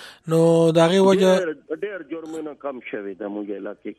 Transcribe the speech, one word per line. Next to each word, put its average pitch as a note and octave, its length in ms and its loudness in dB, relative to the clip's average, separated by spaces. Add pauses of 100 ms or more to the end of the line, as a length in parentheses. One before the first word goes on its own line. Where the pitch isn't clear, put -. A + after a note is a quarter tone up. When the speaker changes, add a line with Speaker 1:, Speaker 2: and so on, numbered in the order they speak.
(280)
Speaker 1:
نو E3 440 4
د E3 60 2
هغې E3+ 220 4
وجه F#3+ 380 6
Speaker 2:
ډېر، F3 160 -4 (220)
ډېر F#3+ 360 -10
جرمونه D#3 420 -10
کم C3+ 260 -10 (120)
شوي G2+ 220 -8
ده G2+ 140 -10
موږ G2+ 220 -8
علاقې G2+ 500 -12